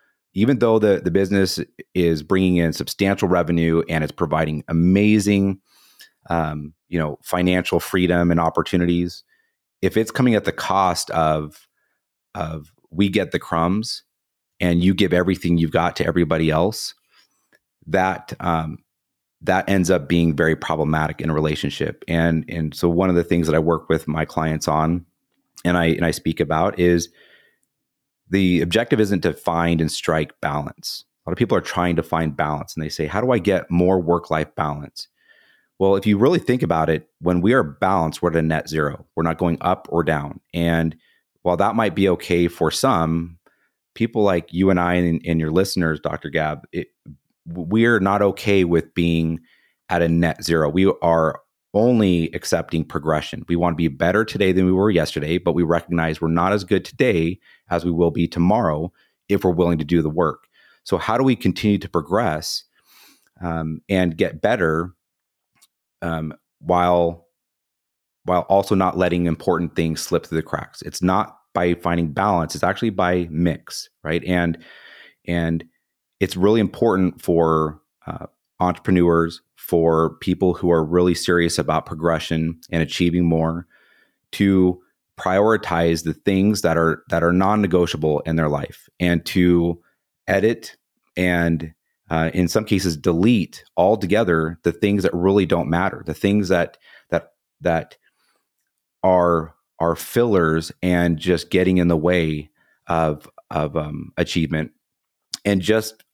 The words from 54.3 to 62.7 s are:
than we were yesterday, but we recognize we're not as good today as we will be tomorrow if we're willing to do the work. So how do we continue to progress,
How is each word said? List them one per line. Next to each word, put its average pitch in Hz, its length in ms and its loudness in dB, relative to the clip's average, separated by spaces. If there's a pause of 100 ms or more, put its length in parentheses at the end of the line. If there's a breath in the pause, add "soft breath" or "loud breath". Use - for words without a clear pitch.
than 92 120 2
we 92 80 4
were 101 180 2
yesterday, 80 460 0
but 87 160 -2
we 87 100 0
recognize 82 580 -2
we're 82 80 -2
not 85 240 2
as 101 120 -2
good 95 200 0
today 92 540 0 (300 soft breath)
as 85 160 -2
we 87 60 0
will 85 200 2
be 82 160 0
tomorrow 87 640 0 (380)
if 101 160 0
we're 92 60 4
willing 85 280 2
to 78 60 -4
do 82 160 2
the 76 80 0
work. 80 400 -4 (360 soft breath)
So 95 120 -2
how 110 220 -2
do 131 60 2
we 127 120 2
continue 101 420 0
to - 100 -8
progress, 85 760 -4 (800 soft breath)